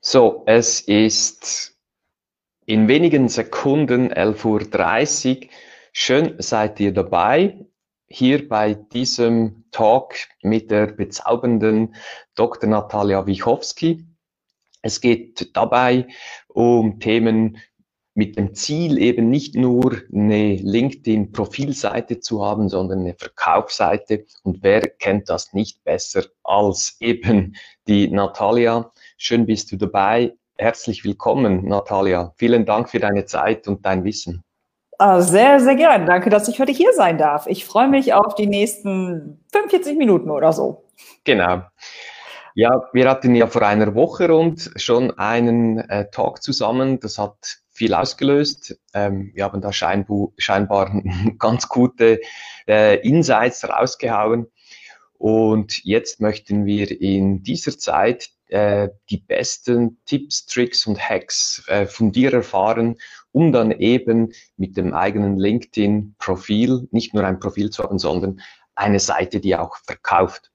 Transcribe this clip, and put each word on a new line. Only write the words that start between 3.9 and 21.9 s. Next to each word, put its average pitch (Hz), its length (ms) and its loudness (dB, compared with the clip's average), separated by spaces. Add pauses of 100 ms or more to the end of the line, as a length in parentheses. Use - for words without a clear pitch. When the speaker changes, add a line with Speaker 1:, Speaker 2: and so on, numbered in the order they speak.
Speaker 1:
elf 107 360 -2
Uhr 107 140 0
dreißig. 117 920 -2 (420)
Schön 156 460 0
seid 107 420 -4
ihr 101 140 0
dabei, 101 720 0 (400)
hier 143 420 0
bei 107 240 0
diesem 117 1000 -2
Talk 113 440 0 (260)
mit 110 300 -2
der 107 160 2
bezaubernden 110 1080 -2 (400)
Doktor 113 340 -2
Natalia 101 580 0
Wichowski. 135 800 -2 (720)
Es - 220 -8
geht - 520 -2
dabei 123 540 0 (380)
um 113 540 2
Themen 110 580 0 (560)
mit 107 220 -2
dem 101 160 -4
Ziel, 151 460 -2
eben 117 300 2
nicht 139 260 -2
nur 123 480 0 (100)
eine 104 440 2
LinkedIn-Profilseite 110 1600 -4